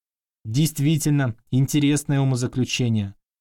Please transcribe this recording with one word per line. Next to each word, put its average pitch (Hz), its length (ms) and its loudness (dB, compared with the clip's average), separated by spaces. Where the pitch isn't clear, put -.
Действительно, 143 920 0
интересное 143 680 2
умозаключение. 120 920 -2